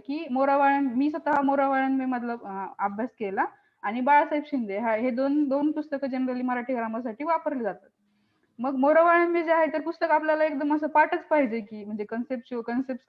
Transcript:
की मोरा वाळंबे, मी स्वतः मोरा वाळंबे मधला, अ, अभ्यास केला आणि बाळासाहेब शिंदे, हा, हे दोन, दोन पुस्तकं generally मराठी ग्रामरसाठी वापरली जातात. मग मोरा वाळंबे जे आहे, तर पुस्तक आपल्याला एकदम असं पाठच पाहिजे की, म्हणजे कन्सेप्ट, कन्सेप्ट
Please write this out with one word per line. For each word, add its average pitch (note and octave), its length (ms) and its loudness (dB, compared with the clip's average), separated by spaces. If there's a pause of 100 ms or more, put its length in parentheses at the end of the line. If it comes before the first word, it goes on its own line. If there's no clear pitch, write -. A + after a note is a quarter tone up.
की D4+ 240 -6
मोरा C#4 260 2
वाळंबे, C#4 380 2
मी C#4 140 2
स्वतः D4 320 0
मोरा C#4 260 2
वाळंबे C4+ 380 0
मधला, A#3+ 280 -4
अ, G3 520 -8
अभ्यास G#3 240 -4 (100)
केला G3+ 260 -2 (360)
आणि A3+ 200 -4
बाळासाहेब D4 440 4
शिंदे, A3 320 -4
हा, A3+ 160 -2
हे A3+ 160 0
दोन, C#4 400 0
दोन C#4+ 220 0
पुस्तकं D4 360 -6
generally B3+ 360 -4
मराठी B3 320 -2
ग्रामरसाठी A3+ 480 -6
वापरली D#4 400 -2
जातात. F#3 260 -6 (680)
मग C4 160 -2
मोरा C#4+ 260 6
वाळंबे E4+ 420 4
जे D#4+ 80 2
आहे, D#4+ 220 2
तर D#4 80 -2
पुस्तक D#4+ 300 -2
आपल्याला D#4 320 2
एकदम D4 320 0
असं D4+ 120 0
पाठच D#4 360 2
पाहिजे B3+ 360 2
की, G#3 260 -12
म्हणजे G#3+ 180 -8
कन्सेप्ट, A#3+ 520 -8
कन्सेप्ट B3 540 -4